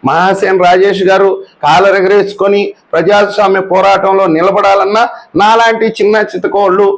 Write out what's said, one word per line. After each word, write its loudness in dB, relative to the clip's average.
మహాసేన 0
రాజేష్ 2
గారు 2
కాలర్ 2
ఎగరేసుకొని 0
ప్రజాస్వామ్య 0
పోరాటంలో 0
నిలబడాలన్నా, 0
నాలాంటి 2
చిన్న 0
చితకోళ్ళు 0